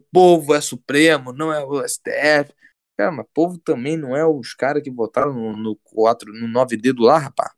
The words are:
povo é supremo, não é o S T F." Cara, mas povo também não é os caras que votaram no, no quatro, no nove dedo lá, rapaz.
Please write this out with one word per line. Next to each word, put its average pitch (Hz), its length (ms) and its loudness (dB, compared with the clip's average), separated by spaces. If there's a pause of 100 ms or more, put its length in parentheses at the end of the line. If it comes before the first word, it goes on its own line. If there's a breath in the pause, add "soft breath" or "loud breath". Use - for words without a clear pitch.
(120)
povo 170 420 6
é 147 60 2
supremo, 143 720 0
não 156 200 -6
é 147 120 -4
o 139 180 -4
S - 200 -8
T - 80 -10
F." 147 420 0 (460 soft breath)
Cara, 101 140 -2
mas - 200 -10
povo 175 260 -2
também 147 380 -4
não 135 200 -6
é 156 100 0
os 147 280 -2
caras 143 280 -2
que 139 80 -12
votaram 123 420 -4
no, 113 240 -8
no 110 200 -8
quatro, 110 560 -2
no 113 160 -10
nove 120 280 -2
dedo 120 260 0
lá, 131 160 6
rapaz. - 400 -6